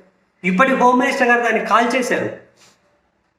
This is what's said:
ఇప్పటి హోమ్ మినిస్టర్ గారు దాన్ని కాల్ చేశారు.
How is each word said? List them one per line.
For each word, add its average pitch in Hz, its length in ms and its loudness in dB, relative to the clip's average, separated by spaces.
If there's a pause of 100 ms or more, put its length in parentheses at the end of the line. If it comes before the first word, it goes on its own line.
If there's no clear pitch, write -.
(440)
ఇప్పటి 247 300 2
హోమ్ 247 260 2
మినిస్టర్ 254 280 -2
గారు 240 140 2
దాన్ని 214 240 -2
కాల్ 233 300 2
చేశారు. - 320 -4 (1120)